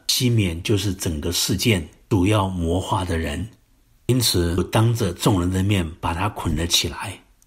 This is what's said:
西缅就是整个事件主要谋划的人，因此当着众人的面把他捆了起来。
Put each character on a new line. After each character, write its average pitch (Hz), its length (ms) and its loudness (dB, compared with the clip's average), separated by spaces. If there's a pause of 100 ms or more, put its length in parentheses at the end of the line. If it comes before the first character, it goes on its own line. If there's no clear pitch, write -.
西 127 220 2
缅 90 340 0
就 107 140 2
是 95 160 -2
整 80 260 -4
个 87 140 -2
事 - 240 0
件 95 280 0 (240)
主 92 160 4
要 104 220 2
谋 87 320 0
划 92 240 -2
的 85 140 -2
人， 78 280 -4 (600)
因 123 120 2
此 90 540 2
当 117 240 4
着 98 180 0
众 95 280 2
人 90 100 0
的 92 100 0
面 95 240 2 (140)
把 85 140 -4
他 95 160 -2
捆 82 260 -4
了 82 100 -2
起 - 220 0
来。 90 320 -10 (280)